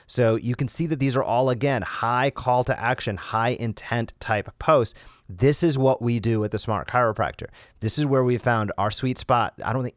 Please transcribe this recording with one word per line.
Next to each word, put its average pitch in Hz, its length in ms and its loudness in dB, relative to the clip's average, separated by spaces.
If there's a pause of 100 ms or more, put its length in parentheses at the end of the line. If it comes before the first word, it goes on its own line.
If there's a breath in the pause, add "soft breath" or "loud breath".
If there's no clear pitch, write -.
So 113 300 2
you 120 180 -2
can 131 140 -2
see - 180 0
that 151 120 -4
these 131 180 0
are 135 60 0
all, 123 260 2
again, 123 340 0
high 123 480 -2
call 123 340 0
to - 160 -2
action, 117 360 -2
high 113 340 -2
intent 117 680 -4
type 107 400 -4
posts. 139 400 2 (280 loud breath)
This 131 360 2
is 151 160 2
what 131 240 4
we 120 180 0
do 113 200 0
with 104 100 -2
the 107 80 -4
Smart - 300 -2
Chiropractor. 113 580 0 (340 loud breath)
This 110 180 2
is 151 60 2
where 135 200 4
we 123 120 2
found 110 400 0
our 101 140 0
sweet 127 260 -2
spot. 117 380 0 (100)
I 107 80 -4
don't 127 120 -2
think, 104 120 -8